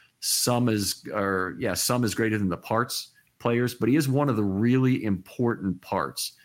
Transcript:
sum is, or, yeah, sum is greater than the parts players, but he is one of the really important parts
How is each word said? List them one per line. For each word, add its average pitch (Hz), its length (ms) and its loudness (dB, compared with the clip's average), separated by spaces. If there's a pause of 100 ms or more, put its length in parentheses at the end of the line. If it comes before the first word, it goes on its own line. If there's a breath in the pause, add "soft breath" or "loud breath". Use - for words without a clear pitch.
(240 soft breath)
sum 123 460 2
is, 104 420 -2
or, 95 460 -2
yeah, 107 160 -2
sum 123 300 0
is 104 100 0
greater 110 240 2
than 101 100 0
the 85 80 0
parts - 540 -4 (300 soft breath)
players, 120 340 0
but 113 160 0
he 131 60 4
is 151 120 2
one 139 220 2
of 117 60 0
the 107 80 0
really 127 600 2
important 104 800 -2
parts 76 520 -6 (120)